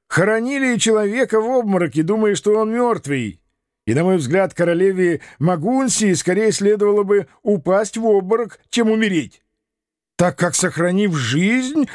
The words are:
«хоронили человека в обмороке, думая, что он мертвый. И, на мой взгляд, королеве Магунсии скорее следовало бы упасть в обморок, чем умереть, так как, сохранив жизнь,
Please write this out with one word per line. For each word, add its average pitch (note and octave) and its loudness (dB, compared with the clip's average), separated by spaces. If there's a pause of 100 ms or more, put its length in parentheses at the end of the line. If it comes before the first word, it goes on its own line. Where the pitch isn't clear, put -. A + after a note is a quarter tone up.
«хоронили A#3 0
человека A3 0
в A3+ -4
обмороке, F#3+ 0
думая, G#3 0
что G#3 0
он A3 -2
мертвый. C#3+ -4 (440)
И, G#2 0
на D3+ 2
мой F#3+ 2
взгляд, E3+ 0
королеве F3 0 (180)
Магунсии G3 0
скорее F#3+ 0
следовало G#3 2
бы G3+ 0 (160)
упасть G3+ 0
в A3+ -2
обморок, G#3 0 (120)
чем A3+ 2
умереть, G3 -2 (760)
так F3 0
как, E3+ 0
сохранив F3+ 0
жизнь, A3 0